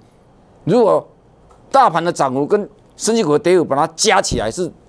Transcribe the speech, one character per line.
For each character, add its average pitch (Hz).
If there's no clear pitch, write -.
如 220
果 165
大 254
盘 160
的 170
涨 139
幅 143
跟 202
生 -
技 226
股 151
的 147
跌 175
幅 156
把 135
它 147
加 196
起 -
来， 107
是 175